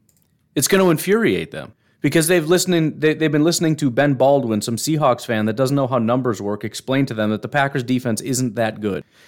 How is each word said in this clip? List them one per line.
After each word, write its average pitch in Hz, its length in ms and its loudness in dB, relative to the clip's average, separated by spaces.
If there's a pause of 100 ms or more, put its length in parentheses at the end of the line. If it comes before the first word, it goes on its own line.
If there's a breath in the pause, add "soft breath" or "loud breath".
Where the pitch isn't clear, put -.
(540)
it's 139 140 0
gonna 190 200 4
infuriate 160 600 0
them. 76 240 -14 (260)
Because 156 260 2
they've 170 200 2
listening, 170 540 2
they, 156 140 2
they've 156 180 0
been 151 120 4
listening 160 320 0
to 143 140 0
Ben 139 220 2
Baldwin, 127 480 2
some 113 160 -4
Seahawks 147 480 0
fan 107 220 -2
that 110 80 -2
doesn't 131 200 0
know 139 120 0
how 123 100 -2
numbers 117 440 0
work, 101 220 -6
explain 131 440 -2
to 120 80 -6
them 107 160 -2
that 107 100 -2
the - 80 -10
Packers 139 340 -2
defense 123 380 -2
isn't 123 360 -4
that 110 260 -4
good. 95 220 -4 (240 soft breath)